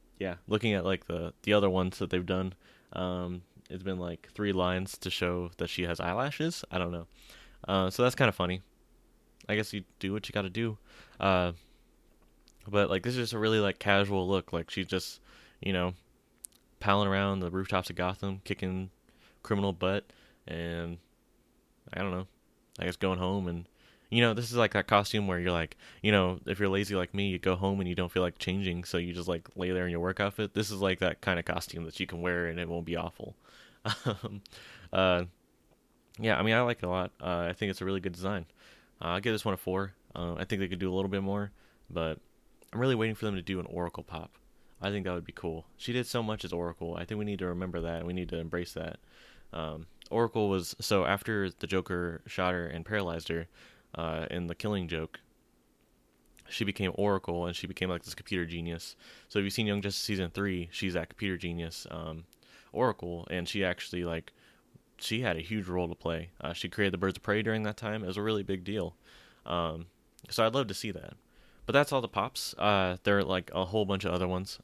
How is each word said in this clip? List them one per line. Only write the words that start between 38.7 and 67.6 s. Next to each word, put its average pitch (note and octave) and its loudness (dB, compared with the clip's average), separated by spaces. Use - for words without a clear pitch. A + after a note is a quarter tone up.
Uh, - -4
I'll F2+ 0
give A2+ 0
this G#2+ -2
one G#2 2
a - 0
four. G2 -2
Uh, F2 -4
I D#2+ -4
think G2 -2
they F#2+ 0
could F#2 -6
do F#2 0
a - 0
little F#2+ 0
bit G2 -2
more, G2+ -2
but E2 -2
I'm A2+ -4
really C3 2
waiting A2 0
for A2 -4
them G2+ 0
to F#2 -4
do F#2 -2
an F2 -4
Oracle E2+ -4
pop. E2 -10
I G2 -2
think G2+ -2
that F2+ 0
would F2 -4
be - -14
cool. E2 -6
She - -6
did B2 0
so A#2+ 0
much G#2+ -4
as E2+ -6
Oracle. E2+ -4
I E2+ -6
think G#2+ -4
we G#2 -2
need G2+ -2
to F#2 0
remember F2 -2
that, E2 -2
and E2 -6
we F2 -2
need F2+ -2
to F2 -4
embrace E2+ -4
that. - -6
Um, D#2+ -6
Oracle A2 2
was, F#2+ 0
so G2 4
after G2 0
the - -8
Joker F2 -2
shot F#2 0
her F2 -2
and E2 -6
paralyzed F2 -4
her, E2 -2
uh, D#2+ -4
in F2+ -4
The E2+ -4
Killing G2 -2
Joke, D#2+ -4
she - -4
became G2 0
Oracle, F#2 0
and F2 -4
she - -6
became, F#2 -4
like, F2 -4
this E2+ -12
computer F2 -2
genius. E2+ -6
So - -2
if G2+ 4
you've G2 -2
seen A2+ 0
Young G2+ 2
Justice G2 -2
season F#2+ -2
three, F#2 -2
she's F#2 -2
that E2 -2
computer F#2+ -4
genius, E2+ -6
um, D#2+ -8
Oracle, F2 -2
and F2 -2
she G2 0
actually, F2+ -2
like, E2 -4
she A2 -2
had G2+ 0
a D#2+ -4
huge F#2 -4
role F2+ 0
to E2 -6
play. E2 -4
Uh, D#2+ -4
she - -6
created G2 0
the F#2 -2
Birds F#2+ 0
of - -16
Prey G#2+ 2
during A2 0